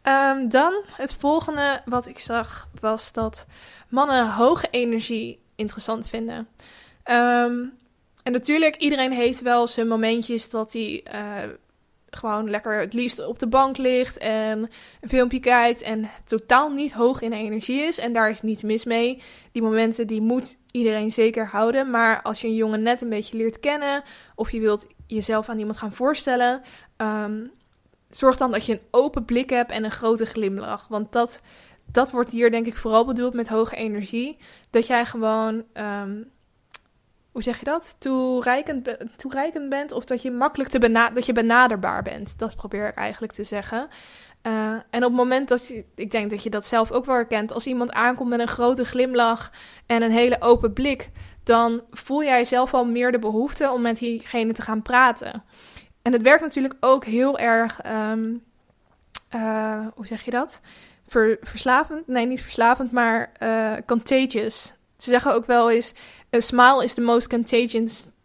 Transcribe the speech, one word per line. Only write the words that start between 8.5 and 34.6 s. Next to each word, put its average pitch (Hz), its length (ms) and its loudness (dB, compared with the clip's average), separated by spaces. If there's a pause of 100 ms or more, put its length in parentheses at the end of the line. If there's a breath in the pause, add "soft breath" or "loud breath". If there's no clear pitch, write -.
iedereen 277 360 0
heeft 254 300 0
wel 240 260 2
zijn 226 200 -2
momentjes 226 640 -2
dat 220 240 -6
hij, 220 300 -6
eh, 208 460 -10 (600)
gewoon 214 400 -4
lekker 214 300 -4
het 202 140 -4
liefst 240 320 -4
op 233 140 -8
de 262 80 -2
bank 269 300 4
ligt 254 400 0
en 220 520 -2 (320 loud breath)
een 240 80 -14
filmpje 254 300 2
kijkt 240 420 4
en 220 280 -4 (160)
totaal 247 440 2
niet 285 240 -4
hoog 247 280 2
in 226 120 -4
energie 220 480 -4
is. 320 180 -2
En 240 140 -4
daar 220 160 4
is 214 120 -6
niets 220 220 -4
mis 220 220 -2
mee. 240 360 0 (300 loud breath)
Die 233 100 -4
momenten, 226 460 0
die 214 140 -4
moet 247 360 -2 (140)
iedereen 220 400 0
zeker 220 360 2
houden. 240 420 0
Maar 233 320 2
als - 200 -6
je 240 60 -6
een 220 80 -2
jongen 220 260 0
net 240 200 0
een 240 80 -6
beetje 214 280 -6
leert 220 220 -2
kennen 285 440 -2 (320 loud breath)
of - 160 -4
je 226 80 -6
wilt 208 280 0 (200)
jezelf 214 420 -2
aan 220 100 -6
iemand 214 180 -6
gaan 214 160 -8
voorstellen, 254 680 0 (360 loud breath)
ehm, 214 420 -4 (760)
zorg 262 220 4
dan 254 140 0
dat 214 140 -2
je 233 80 0
een - 180 -6
open 254 340 2
blik 247 240 0
hebt 240 220 0
en 220 120 -4
een 214 80 -4
grote 226 340 0
glimlach. 202 640 -6
Want 214 240 -6
dat, 240 300 -2 (500 soft breath)
dat 247 200 2
wordt 240 200 -2
hier 233 200 4
denk 226 140 0
ik 226 100 -6
vooral 226 300 4
bedoeld 247 280 -2
met 240 140 -4
hoge 226 280 0
energie. 226 600 -6 (320 loud breath)